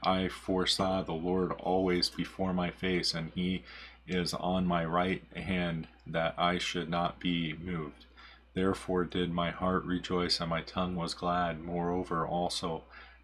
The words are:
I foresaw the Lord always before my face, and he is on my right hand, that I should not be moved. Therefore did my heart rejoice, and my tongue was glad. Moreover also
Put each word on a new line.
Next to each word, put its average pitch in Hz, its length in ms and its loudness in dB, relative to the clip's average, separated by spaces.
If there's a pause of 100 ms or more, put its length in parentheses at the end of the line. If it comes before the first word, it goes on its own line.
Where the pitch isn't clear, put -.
I 92 260 4
foresaw 92 760 2
the 87 100 -4
Lord 87 380 2
always 90 580 4
before 92 440 -2
my 90 180 0
face, 92 420 0
and 82 220 -4
he 90 280 0 (440)
is 87 260 0
on 92 320 0
my 85 200 2
right 90 360 2 (140)
hand, 87 520 -2 (200)
that 80 300 0
I 87 200 4
should 85 320 -2
not 85 300 0
be 85 340 0
moved. 80 520 -6 (480)
Therefore 92 500 2
did 87 280 0
my 85 200 2
heart 92 320 2
rejoice, 90 560 0
and 82 100 -2
my 82 120 0
tongue 92 340 -2
was 82 180 -2
glad. 87 480 0
Moreover 87 640 -2
also 87 580 -2 (400)